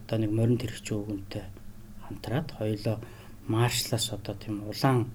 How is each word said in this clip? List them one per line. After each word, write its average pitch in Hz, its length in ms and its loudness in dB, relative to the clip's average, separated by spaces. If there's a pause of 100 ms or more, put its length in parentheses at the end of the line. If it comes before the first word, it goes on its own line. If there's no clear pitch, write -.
одоо - 180 -2
нэг 107 140 2
морин 113 240 6
тэрэгч - 320 -4
өвгөнтэй 104 560 -4 (640)
хамтраад 120 480 -4
хоёулаа 107 400 2 (560)
маршлаас 117 640 2
одоо 104 180 -4
тийм 104 300 -4
улаан 120 500 4